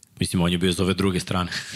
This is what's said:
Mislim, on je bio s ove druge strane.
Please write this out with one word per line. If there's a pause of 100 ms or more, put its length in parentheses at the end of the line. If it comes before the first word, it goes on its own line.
(160)
Mislim,
on
je
bio
s
ove
druge
strane. (260)